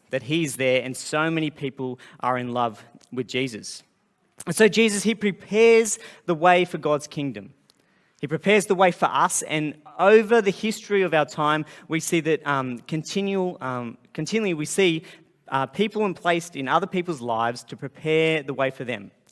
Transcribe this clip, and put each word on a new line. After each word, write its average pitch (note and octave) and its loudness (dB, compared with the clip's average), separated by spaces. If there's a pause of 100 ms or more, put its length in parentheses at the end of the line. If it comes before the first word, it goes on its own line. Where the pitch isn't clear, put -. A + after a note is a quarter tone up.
(100)
that C3 -4
he's C#3+ -2
there, B2+ 2
and B2+ -8
so D#3 -2
many D#3+ -2
people C3 -8 (220)
are B2 0
in B2 -6
love A#2+ -4 (260)
with A#2+ -8
Jesus. B2+ -6 (600)
And F3 -6
so A3 6
Jesus, G#3 2
he A3 0
prepares A3 2 (280)
the F3 0
way F3+ 6
for F3 -8
God's D3 -2
kingdom. A#2+ -8 (680)
He D3 -6
prepares G3 2
the G3+ 2
way F3+ 6
for - -2
us, D3+ 0
and D3+ -4 (220)
over A3 6
the G3+ 0
history G3+ -2
of E3+ 0
our D3+ 4
time, D3+ 0 (240)
we D#3+ -2
see E3+ -2
that, D3+ -2
um, C3 -2
continual, F#3 -4
um, B2 -8 (160)
continually F#3+ -2
we D3+ -6
see, E3 0 (460)
uh, C3+ -2
people G#3+ -2
and F#3 -2
placed E3+ -2
in C3+ -6
other E3 0
people's F3 -6
lives A#2+ -2
to - -16
prepare D#3 0
the C#3 -6
way C3+ 0
for C3+ -12
them, G#2 -8 (220)